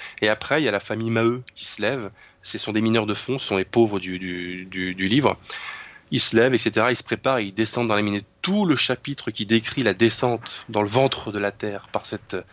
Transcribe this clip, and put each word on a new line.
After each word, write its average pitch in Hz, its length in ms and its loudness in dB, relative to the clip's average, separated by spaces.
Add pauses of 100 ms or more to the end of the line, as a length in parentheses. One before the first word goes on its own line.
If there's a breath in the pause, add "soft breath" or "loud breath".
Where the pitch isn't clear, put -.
(220 loud breath)
et 107 60 4
après, 135 340 0
il 143 40 2
y - 20 2
a 107 40 2
la 101 100 0
famille 113 300 -4
Maheu 117 320 2 (120)
qui - 80 -12
se - 180 -8
lève. 107 300 -2 (320 soft breath)
Ce - 140 -8
sont 107 160 -4
des 107 80 2
mineurs 113 240 4
de 104 80 0
fond, 127 260 -4
ce - 80 -8
sont 101 100 0
les 95 60 2
pauvres 104 380 2
du, 92 180 -6
du, 90 460 -8
du, 92 300 -4
du 95 120 0
livre. 120 300 4 (760 loud breath)
Ils 127 60 0
se - 160 2
lèvent, 123 180 6
et 123 40 6
cetera, 117 340 2
ils 120 60 0
se - 60 -6
préparent, 131 360 0
ils 98 140 -4
descendent 113 340 0
dans 107 80 2
les 104 80 2
mines. 101 160 0 (220)
Tout 202 240 0
le 151 100 4
chapitre - 560 -2
qui 107 140 -6
décrit 113 360 2
la 107 120 4
descente 117 760 0
dans 110 140 0
le 104 80 0
ventre 131 420 2
de 101 80 -6
la 101 140 -2
terre 101 360 -8
par - 160 -4
cette, - 300 -8 (180)